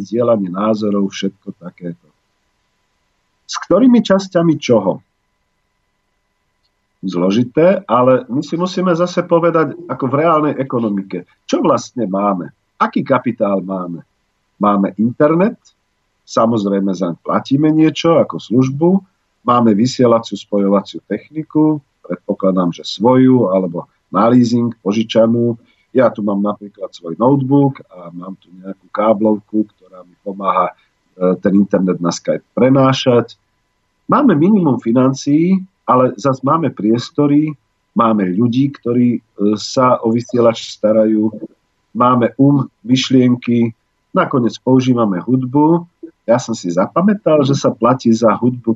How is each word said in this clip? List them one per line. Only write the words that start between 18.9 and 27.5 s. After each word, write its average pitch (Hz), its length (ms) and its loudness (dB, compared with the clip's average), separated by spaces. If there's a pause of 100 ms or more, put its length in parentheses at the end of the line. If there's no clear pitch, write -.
máme 117 320 2
vysielaciu 117 560 0
spojovaciu 101 720 -2
techniku, 151 720 -2 (240)
predpokladám, 92 720 -2
že 78 80 -18
svoju, 127 720 2
alebo 85 320 -4 (240)
na 101 160 0
leasing, 120 560 2
požičanú. 113 720 0 (400)
Ja 120 160 2
tu 104 160 -8
mám 101 160 -2
napríklad 101 480 -8
svoj 82 240 -12
notebook 135 720 0